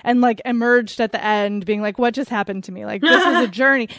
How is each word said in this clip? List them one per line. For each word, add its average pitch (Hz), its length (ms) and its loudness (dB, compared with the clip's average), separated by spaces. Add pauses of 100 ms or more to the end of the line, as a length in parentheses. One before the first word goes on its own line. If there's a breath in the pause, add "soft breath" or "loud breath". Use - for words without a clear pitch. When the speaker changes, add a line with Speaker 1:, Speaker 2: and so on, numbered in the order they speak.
Speaker 1:
and, 247 180 2
like, 247 240 2
emerged 240 560 0
at 226 120 0
the - 120 -6
end 208 420 -2
being 208 160 -2
like, 208 160 -4
"What 240 160 0
just 277 160 -6
happened 196 340 -6
to 190 80 -14
me?" 208 120 -14
Like, 208 160 -6
this 330 240 6
was 339 200 2
a 226 40 -2
Speaker 2:
<laughs> - 20 -8
Speaker 1:
journey. 254 380 2 (100)